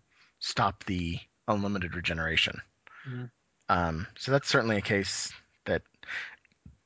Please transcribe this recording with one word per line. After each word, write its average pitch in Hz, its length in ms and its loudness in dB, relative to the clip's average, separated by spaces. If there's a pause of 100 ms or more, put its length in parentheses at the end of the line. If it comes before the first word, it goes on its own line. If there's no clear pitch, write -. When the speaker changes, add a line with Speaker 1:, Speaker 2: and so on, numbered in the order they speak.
(420)
Speaker 1:
stop - 440 0
the 90 340 -2 (280)
unlimited 101 480 0
regeneration. 80 640 0 (460)
Speaker 2:
Mm-hmm. 123 180 -8 (440)
Speaker 1:
Um, 85 380 2 (100)
so - 160 -2
that's 143 160 4
certainly 113 280 4
a 98 60 0
case - 500 0 (340)
that 87 160 0 (1040)